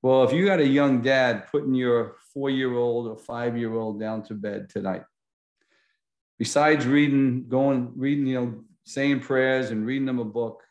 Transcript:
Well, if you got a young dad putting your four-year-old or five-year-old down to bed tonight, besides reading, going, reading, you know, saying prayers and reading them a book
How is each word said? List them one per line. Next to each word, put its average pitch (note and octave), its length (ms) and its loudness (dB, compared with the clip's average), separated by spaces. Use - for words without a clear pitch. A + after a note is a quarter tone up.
Well, C3 220 6
if B2+ 100 4
you F3+ 120 2
got F#3+ 140 2
a C#3+ 80 4
young C3+ 340 4
dad B2 460 2
putting C#3+ 260 -2
your A#2+ 420 0
four-year-old B2 720 -2
or A2 100 -10
five-year-old A#2 840 -4
down A2 240 -6
to - 100 -12
bed G2+ 360 -8
tonight, F#2+ 340 -6
besides C#3+ 480 2
reading, C3+ 640 2
going, B2+ 480 0
reading, C#3 320 -2
you C3 120 -2
know, A#2+ 240 -6
saying C#3 360 -2
prayers C3 500 0
and G#2+ 140 -4
reading C3+ 200 -2
them B2+ 140 -2
a A2+ 60 -4
book A2+ 460 -6